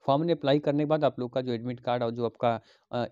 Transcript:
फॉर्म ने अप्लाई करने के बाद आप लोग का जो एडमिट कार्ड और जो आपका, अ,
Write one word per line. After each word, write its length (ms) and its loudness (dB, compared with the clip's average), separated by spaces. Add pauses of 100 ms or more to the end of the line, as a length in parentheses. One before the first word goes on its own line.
फॉर्म 180 2
ने 100 2
अप्लाई 260 2
करने 240 0
के 40 -2
बाद 160 2
आप 160 0
लोग 140 -4
का 80 -2
जो 120 -4
एडमिट 260 -6
कार्ड 240 -2
और 80 0
जो 140 -2
आपका, 360 0 (300)
अ, 200 -2